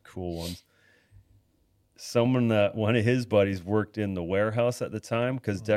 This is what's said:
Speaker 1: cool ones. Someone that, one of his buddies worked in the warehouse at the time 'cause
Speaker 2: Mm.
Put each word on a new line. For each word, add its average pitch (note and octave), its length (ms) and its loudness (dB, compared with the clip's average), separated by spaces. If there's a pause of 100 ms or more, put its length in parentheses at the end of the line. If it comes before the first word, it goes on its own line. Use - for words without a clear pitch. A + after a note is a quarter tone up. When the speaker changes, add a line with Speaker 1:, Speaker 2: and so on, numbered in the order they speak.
Speaker 1:
cool F2+ 340 -8
ones. E2+ 240 -10 (1300)
Someone A#2+ 520 0
that, G#2 260 4
one A2 220 2
of G#2+ 80 2
his B2 220 2
buddies G2 360 2
worked G#2 340 -2
in G2+ 180 -4
the F2+ 100 -4
warehouse A2 580 0
at - 100 -6
the G#2+ 80 -8
time B2 380 -4
'cause G#2 240 -6
Speaker 2:
Mm. A2 40 -8 (100)